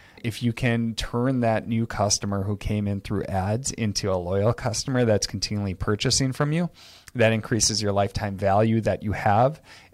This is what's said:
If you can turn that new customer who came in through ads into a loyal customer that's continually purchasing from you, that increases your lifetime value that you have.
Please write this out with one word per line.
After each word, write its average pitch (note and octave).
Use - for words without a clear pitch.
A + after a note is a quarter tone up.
If A#2
you A#2+
can A#2
turn B2
that A2+
new A2+
customer G2+
who G2+
came G#2
in G2+
through -
ads G2+
into G#2
a F#2+
loyal G2
customer B2+
that's G#2+
continually G2+
purchasing B2+
from D3
you, E3
that A2+
increases G#2+
your G2+
lifetime G2+
value G#2
that G#2
you G2+
have. A2+